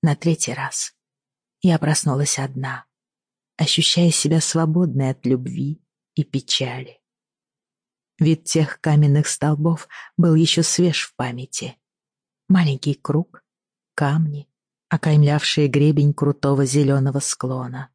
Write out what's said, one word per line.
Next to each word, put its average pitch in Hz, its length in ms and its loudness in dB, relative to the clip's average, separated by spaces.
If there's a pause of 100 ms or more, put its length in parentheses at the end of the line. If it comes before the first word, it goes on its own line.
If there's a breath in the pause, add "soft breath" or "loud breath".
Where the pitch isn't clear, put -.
На 151 140 2
третий 160 380 -2
раз - 400 -10 (680)
я 170 160 4
проснулась 147 600 -2
одна, 131 480 -8 (680)
ощущая 165 540 2
себя 156 300 2
свободной 156 720 0
от - 160 -6
любви 131 560 -4 (320)
и 151 100 0
печали. 127 760 -6 (1160)
Вид 160 260 2
тех - 360 -2
каменных 147 480 4
столбов 151 600 -2 (280 loud breath)
был 170 180 4
ещё 160 280 2
свеж 175 440 0
в - 100 -20
памяти. 127 600 -10 (720)
Маленький 147 460 2
круг, - 500 -4 (500)
камни, 147 540 -2 (400)
окаймлявшие 151 800 2
гребень 147 440 2
крутого 139 540 0
зелёного 135 540 0
склона. 127 760 -8